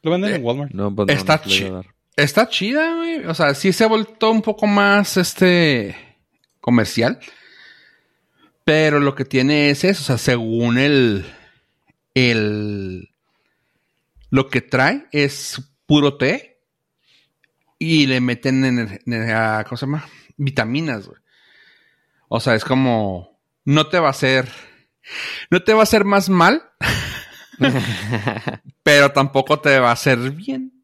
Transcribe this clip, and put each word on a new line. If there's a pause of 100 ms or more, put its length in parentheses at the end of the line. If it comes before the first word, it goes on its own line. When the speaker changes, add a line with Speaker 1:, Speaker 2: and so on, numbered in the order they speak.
Speaker 1:
Lo
venden
Speaker 2:
Eh,
Speaker 1:
en
Walmart.
Speaker 3:
No,
pues
no,
Speaker 2:
está
Speaker 3:
no
se
lo
he
ido
a
Speaker 2:
chi-,
Speaker 3:
dar. (220)
Speaker 2:
está
chida,
güey.
O
sea,
sí
se
ha
vuelto
un
poco
más,
este, (640)
comercial. (1400)
Pero
lo
que
tiene
es
eso,
o
sea,
según
el, (880)
el, (1200)
lo
que
trae
es (280)
puro
té (1200)
y
le
meten
ener-,
ener-,
ah,
¿cómo
se
llama? (300)
Vitaminas,
güey. (1080)
O
sea,
es
como, (260)
no
te
va
a
hacer, (1000)
no
te
va
a
hacer
más
mal, (180)
<laughs>
Speaker 3:
<laughs>
Speaker 2:
pero
tampoco
te
va
a
hacer (140)
bien. (100)